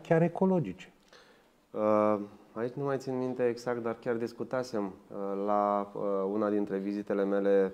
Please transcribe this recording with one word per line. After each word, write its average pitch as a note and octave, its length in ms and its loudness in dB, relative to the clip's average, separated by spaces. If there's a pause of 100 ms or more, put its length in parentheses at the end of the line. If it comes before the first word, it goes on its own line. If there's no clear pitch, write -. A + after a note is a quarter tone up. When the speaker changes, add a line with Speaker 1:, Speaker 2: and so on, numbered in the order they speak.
Speaker 1:
chiar E3 200 4
ecologice. E3+ 720 0 (760)
Speaker 2:
Uh, G#2+ 480 4 (340)
aici A#2+ 200 -6
nu C#3+ 120 -6
mai C#3 140 0
țin C3 200 -6
minte B2+ 300 0
exact, A#2+ 340 -4
dar A2+ 180 -4
chiar B2 140 -2
discutasem, A#2 720 -4
uh, G2 600 -6
la, G2+ 480 2
uh, G#2+ 80 -6 (300)
una G#2 180 0
dintre G#2 280 0
vizitele G2+ 460 -2
mele, G2 500 2